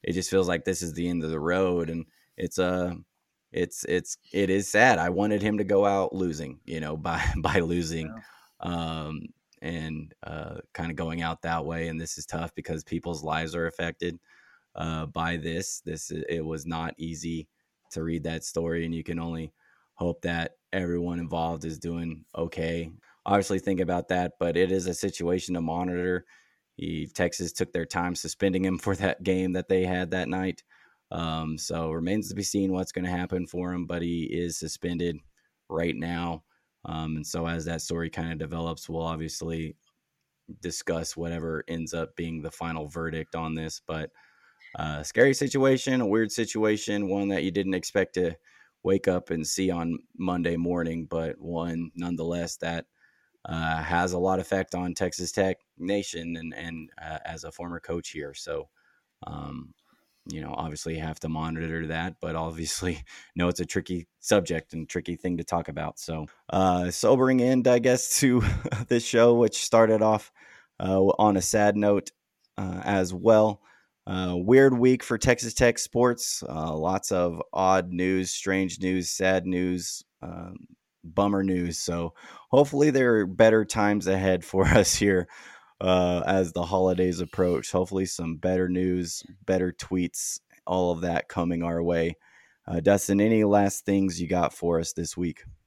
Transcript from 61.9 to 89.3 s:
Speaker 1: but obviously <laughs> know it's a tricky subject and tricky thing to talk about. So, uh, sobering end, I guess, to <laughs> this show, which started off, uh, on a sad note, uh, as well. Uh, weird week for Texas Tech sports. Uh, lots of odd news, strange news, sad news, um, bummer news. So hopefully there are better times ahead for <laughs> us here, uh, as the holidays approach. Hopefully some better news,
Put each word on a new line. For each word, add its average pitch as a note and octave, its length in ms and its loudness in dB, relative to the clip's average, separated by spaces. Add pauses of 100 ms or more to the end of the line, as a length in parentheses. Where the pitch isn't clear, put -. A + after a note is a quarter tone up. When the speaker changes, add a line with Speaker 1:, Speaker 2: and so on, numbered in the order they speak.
Speaker 1:
but E2 160 -6
obviously D#2+ 680 -4 (160)
<laughs> - 180 -16
know F2 120 2
it's F2+ 120 -2
a E2+ 60 -2
tricky F2+ 400 -4 (140)
subject E2+ 520 0
and D#2+ 160 -8
tricky F2 280 -6
thing F2 220 -4
to E2 60 -6
talk E2+ 240 -2
about. D2+ 300 -8
So, D#2+ 280 -8 (240)
uh, F2+ 420 4
sobering B2+ 500 4
end, B2+ 240 4
I B2 140 6
guess, B2 400 2
to B2 220 6 (220)
<laughs> - 240 -4
this A#2+ 160 4
show, A#2+ 300 8
which A#2 300 4
started A2 380 6
off, A2 280 2 (500)
uh, F#2+ 200 2 (180)
on G#2 180 6
a F#2 60 2
sad G#2 340 4
note, G#2 340 4 (460)
uh, F2+ 280 -4
as F#2 280 2
well. G#2+ 480 6 (460)
Uh, F#2 300 -4
weird B2+ 400 8
week B2 280 6
for A#2 140 0
Texas A#2+ 360 2
Tech A#2+ 240 4
sports. - 680 0
Uh, D#2 280 -4
lots F2+ 360 0
of F2 280 2 (120)
odd F#2+ 400 4
news, F#2 400 0
strange F#2+ 480 -2
news, F#2 300 0
sad F#2 360 2
news, F2+ 560 -2 (200)
um, E2+ 340 -12 (480)
bummer G2 400 2
news. F2 340 0
So E2+ 360 -4 (360)
hopefully C#3+ 400 6
there B2 300 4
are F#2 60 2
better A2 380 8
times G#2 440 2
ahead F#2+ 360 4
for F#2+ 220 2
<laughs> - 0 -
us F#2+ 300 6
here, F#2+ 320 4 (520)
uh, F2+ 460 4
as F#2 260 2
the F2 120 -2
holidays F#2 560 2
approach. F2 500 0
Hopefully F#2+ 360 0
some E2 320 -6
better F#2 300 0
news, F2+ 540 0 (240)